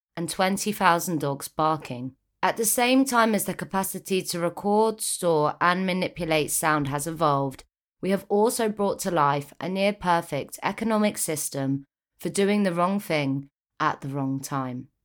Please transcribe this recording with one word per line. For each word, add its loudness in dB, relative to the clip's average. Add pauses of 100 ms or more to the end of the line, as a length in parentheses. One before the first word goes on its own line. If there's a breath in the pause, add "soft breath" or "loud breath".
(160)
and -4
twenty -2
thousand 2
dogs -4
barking. -2 (280)
At 0
the -2
same 4
time 2
as 0
the -4
capacity -4
to -6
record, 0
store, 2
and 2
manipulate 0
sound 2
has -4
evolved, 0 (380)
we -2
have 0
also 2
brought -2
to -4
life 2
a -4
near-perfect 0
economic 0
system -2 (340)
for -6
doing 2
the 0
wrong 0
thing -2 (320)
at -2
the -8
wrong -4
time. -6 (160)